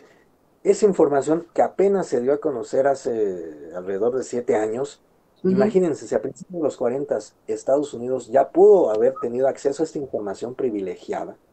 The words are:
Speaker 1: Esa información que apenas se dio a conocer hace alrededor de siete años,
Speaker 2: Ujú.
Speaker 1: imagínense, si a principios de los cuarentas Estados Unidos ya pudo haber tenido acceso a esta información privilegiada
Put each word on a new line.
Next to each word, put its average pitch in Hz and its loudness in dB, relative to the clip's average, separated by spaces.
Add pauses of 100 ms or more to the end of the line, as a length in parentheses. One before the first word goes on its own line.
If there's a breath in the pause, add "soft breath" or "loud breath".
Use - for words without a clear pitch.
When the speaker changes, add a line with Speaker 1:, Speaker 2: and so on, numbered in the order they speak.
(640 soft breath)
Speaker 1:
Esa 196 4
información 151 2
que 135 2
apenas 185 2
se 127 -2
dio 123 0
a 147 0
conocer 123 -2
hace 92 -4
alrededor 98 -2
de 120 -4
siete 120 -2
años, 110 -4 (400)
Speaker 2:
Ujú. 185 2
Speaker 1:
imagínense, 185 2
si - -4
a 117 0
principios 170 -10
de 160 -2
los - -2
cuarentas 127 -4 (120)
Estados 135 -2
Unidos 123 -6
ya 131 2
pudo 180 8
haber 117 2
tenido 123 -2
acceso 139 -2
a 160 0
esta - -10
información 117 -8
privilegiada 95 -6 (160)